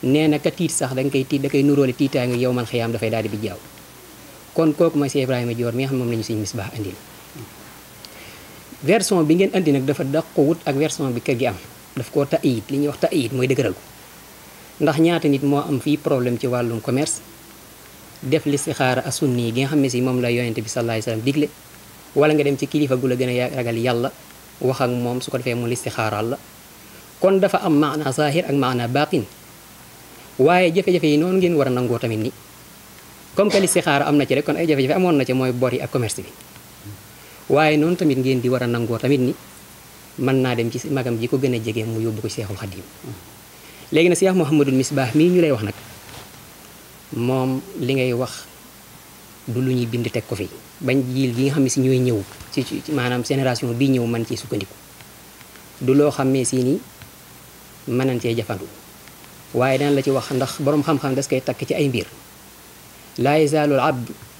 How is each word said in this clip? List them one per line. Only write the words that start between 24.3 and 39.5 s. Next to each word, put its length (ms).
wax 160
ak 100
moom 300
su 100
ko 60
defee 180
mu 140
listixaaral 640
la. 60
Kon 180
dafa 220
am 160
maana 360
zahir 360
ak 80
maana 320
baatin. 360
Waaye 320
jafe-jafe 320
yi 160
noonu 160
ngeen 180
war 140
a 20
nangoo 300
tamit 160
ni, 160
comme 160
que 80
listixaara 480
am 80
na 80
ci 100
rek, 120
kon 100
ay 100
jafe-jafe 300
amoon 240
na 80
ci 80
mooy 160
bor 220
yi 100
ak 80
commerce 320
bi. 80
Waaye 260
noonu 200
tamit 200
ngeen 240
di 80
war 140
a 40
nangoo 300
tamit 240
ni, 140